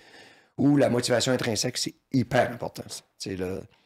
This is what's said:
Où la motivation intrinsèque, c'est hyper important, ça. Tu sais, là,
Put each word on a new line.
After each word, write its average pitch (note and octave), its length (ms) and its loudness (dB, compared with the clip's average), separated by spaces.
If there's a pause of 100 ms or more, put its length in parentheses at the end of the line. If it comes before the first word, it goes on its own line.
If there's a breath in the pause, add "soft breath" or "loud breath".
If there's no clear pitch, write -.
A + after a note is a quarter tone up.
(580 loud breath)
Où C#3+ 200 4
la A#2+ 120 6
motivation B2 440 2
intrinsèque, A#2+ 440 -2
c'est - 180 -6 (160)
hyper A#2+ 400 2
important, - 360 -10
ça. - 140 -14 (180)
Tu - 120 -10
sais, F#2+ 40 -8
là, F#2 240 -6 (260 soft breath)